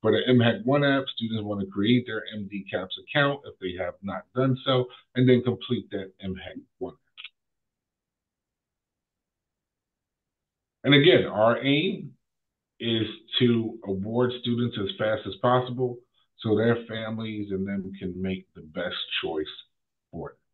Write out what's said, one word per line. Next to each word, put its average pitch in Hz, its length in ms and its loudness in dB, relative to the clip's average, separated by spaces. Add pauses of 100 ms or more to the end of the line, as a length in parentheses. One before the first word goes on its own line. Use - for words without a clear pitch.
For 220 100 2
the - 160 4
M 127 120 8
hack 117 260 4
One 143 180 4
app, 139 220 2 (100)
students 110 280 -4
wanna 101 220 -4
create 107 400 2
their 110 180 -6 (120)
M 104 160 -8
D 98 180 -8
caps 95 300 -8
account 143 460 0
if - 140 -18
they 90 240 -6
have 90 200 -6
not 95 220 -8 (100)
done 131 280 2
so, 127 220 2 (300)
and 127 120 4
then 123 140 6
complete 113 480 -2
that - 220 -8 (100)
M 95 140 -6
hack - 220 -14 (200)
One - 160 -8
app. - 60 -20 (3750)
And 139 100 6
again, 143 320 8
our 110 380 2
aim 156 480 0 (680)
is 113 280 0 (320)
to 117 460 2
award 113 560 0
students 120 380 -2
as 98 100 -2 (100)
fast 107 260 -2
as 98 160 -8
possible 123 560 0 (440)
so 110 140 2
their 117 200 4 (120)
families 110 640 -8
and 95 160 -2
them 98 320 -6
can 92 240 -8
make 95 320 -4
the 85 80 -20
best 80 360 -8 (260)
choice 76 220 -4 (680)
for 143 200 -12
them. - 60 -20 (160)